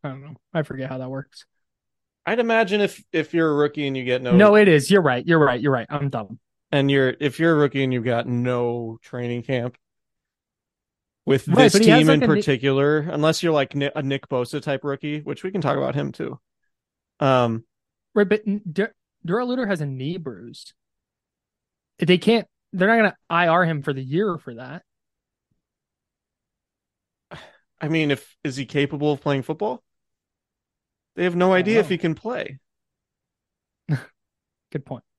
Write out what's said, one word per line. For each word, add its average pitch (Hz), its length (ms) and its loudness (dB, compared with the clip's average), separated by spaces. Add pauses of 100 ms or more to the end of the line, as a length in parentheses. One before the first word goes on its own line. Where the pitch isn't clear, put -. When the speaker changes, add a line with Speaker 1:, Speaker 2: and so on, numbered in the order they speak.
Speaker 1:
I 147 60 -10
don't 135 120 -12
know. 147 140 -20 (180)
I 165 120 -2
forget 131 260 -10
how 131 80 -8
that 127 100 -10
works. - 380 -14 (800)
Speaker 2:
I'd 226 140 -2
imagine 226 400 2
if, 202 220 -2 (100)
if 160 220 -2
you're 165 140 2
a 147 60 2
rookie 147 320 0
and 135 100 -4
you 131 60 -6
get 123 180 -2
no 127 160 2
Speaker 1:
No, 208 200 8
it 214 100 8
is. 151 240 4
You're 196 100 6
right. 127 240 0
You're 165 140 4
right. 127 220 4
You're 139 120 0
right. 117 160 -2
I'm 143 200 -6
dumb. 110 320 -10 (340)
Speaker 2:
And 139 160 2
you're, 131 300 2
if 143 180 -4
you're 165 140 4
a - 20 4
rookie 139 300 2
and 131 80 -2
you've 123 100 -2
got 120 240 -2
no 120 760 -4
training 120 400 -8
camp 123 340 -4 (1500)
with 135 200 0
Speaker 1:
Right, 185 180 6
Speaker 2:
this 214 100 6
Speaker 1:
but 214 80 4
he 226 80 8
has, - 100 8
Speaker 2:
team 311 80 4
in 151 120 4
Speaker 1:
like, 247 80 2
a 156 40 4
Ni- 208 80 2
Speaker 2:
particular, 139 600 0
unless 151 420 0
you're, 170 100 0
like, 143 220 0
Ni-, 139 200 -2
a 151 80 -6
Nick 135 260 -6
Bosa 127 340 -6
type 135 200 -6
rookie, 147 380 -8
which 143 220 -12
we 190 80 -8
can 196 100 -6
talk 139 160 0
about 131 180 -4
him 143 180 -4
too. 127 280 -12 (800)
Um, 123 440 0 (500)
Speaker 1:
Right, 208 120 4
but 208 200 0
N-, 208 240 -4
Dar-, 196 240 -6 (280)
Darrell 226 260 -4
Luter 247 200 -4
has 170 140 -4
a 147 40 -6
knee 135 300 -8
bruise. 120 560 -14 (1300)
They 180 180 2
can't, 214 320 0 (240)
they're 190 160 0
not 226 80 4
gonna 214 200 2 (120)
I 170 200 2
R 175 180 4
him 156 160 -2
for 147 100 -4
the 135 100 -8
year 165 360 -4
for 123 160 -16
that. 127 280 -16 (3000)
Speaker 2:
I 156 60 -6
mean, 156 220 0
if, - 240 -6 (100)
is 131 120 -6
he 135 80 -8
capable 147 480 -2
of 135 80 -4
playing 143 220 -2
football? 214 400 -6 (1300)
They 175 80 -4
have 175 120 -2
no 180 160 2
Speaker 1:
I 185 40 4
don't - 20 4
Speaker 2:
idea 214 220 2
if - 60 0
Speaker 1:
know. 147 40 -8
Speaker 2:
he 175 80 -2
can 165 160 -2
play. 220 460 -10 (1300)
Speaker 1:
<laughs> - 20 -18
Good - 1000 -10
point. 123 180 -14 (140)